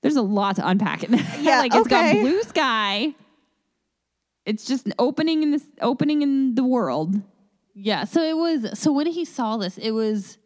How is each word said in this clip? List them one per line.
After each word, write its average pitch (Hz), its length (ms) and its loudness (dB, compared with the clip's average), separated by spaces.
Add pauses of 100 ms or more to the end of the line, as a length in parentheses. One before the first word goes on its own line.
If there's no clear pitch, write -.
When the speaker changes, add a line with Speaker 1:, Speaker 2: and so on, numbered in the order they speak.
Speaker 1:
There's 302 120 0
a 269 60 2
lot 202 340 0
to - 100 -4
unpack 185 380 0
in - 80 -2
that. - 280 0
<laughs> - 20 -6
Speaker 2:
Yeah, 285 180 4
Speaker 1:
Like, 240 160 2
it's 453 140 6
got 349 220 6
Speaker 2:
okay. 208 100 4
Speaker 1:
blue 311 220 2
sky. 233 680 -2 (1300)
It's 214 180 -4
just 262 220 -4
an 202 140 -4
opening 311 440 0
in 302 80 2
this, 285 140 -2 (160)
opening 294 400 0
in 269 340 0
the 262 80 2
world. 190 580 0 (560)
Speaker 3:
Yeah. 196 280 -2
So 330 180 0
it 320 140 -2
was, 320 420 -2
so 302 140 0
when 285 120 0
he 339 200 -4
saw 226 320 -4
this, 196 200 -6
it 226 140 -4
was 220 540 -4